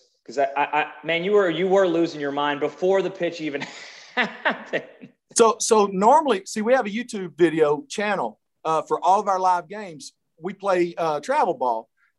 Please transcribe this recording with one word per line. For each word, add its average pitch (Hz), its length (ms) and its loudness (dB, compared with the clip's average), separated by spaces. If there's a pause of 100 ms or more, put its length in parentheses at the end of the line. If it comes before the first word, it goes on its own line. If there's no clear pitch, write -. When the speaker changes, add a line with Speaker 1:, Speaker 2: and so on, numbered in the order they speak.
(260)
Speaker 1:
'Cause 120 120 -10
I, 139 80 2 (100)
I, 147 260 0
I, - 60 -4 (160)
man, 165 200 -4
you 196 80 -2
were, 202 180 4
you 165 180 -2
were 190 200 4
losing 165 340 0
your 139 100 -4
mind 143 280 -2
before 185 420 0
the 180 80 -4
pitch 170 320 -6
even 139 240 -6 (240)
<laughs> - 260 -20
happened. - 680 -4 (520)
Speaker 2:
So, 226 240 6
so 214 320 4
normally, 226 540 4
see, - 160 -6
we 226 120 2
have 262 120 2
a 208 40 -6
YouTube 196 480 -8
video 151 520 4
channel, 185 500 -4 (260)
uh, 156 180 0
for 156 200 -2
all 185 160 4
of 202 80 -2
our 190 120 2
live 180 300 0
games. 190 440 -14 (260)
We 180 140 -8
play, 180 440 0
uh, 160 240 -2
travel 247 320 0
ball, 120 360 -2 (300)